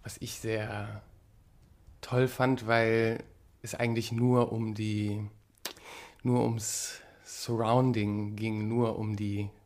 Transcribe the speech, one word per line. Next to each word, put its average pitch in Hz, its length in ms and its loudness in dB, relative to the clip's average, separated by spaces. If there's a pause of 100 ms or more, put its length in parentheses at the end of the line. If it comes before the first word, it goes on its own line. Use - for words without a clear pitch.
was - 160 -12
ich - 200 -10
sehr 107 600 -4 (1000)
toll 127 260 2
fand, 127 400 0
weil 113 560 4 (380)
es - 140 -10
eigentlich 117 360 0
nur 120 400 4
um 110 240 -2
die, 104 500 -2 (960)
nur 123 200 2
ums 113 560 -4 (260)
Surrounding 110 1080 2
ging, 107 320 -2
nur 117 300 0
um 107 180 -2
die 101 340 -2 (160)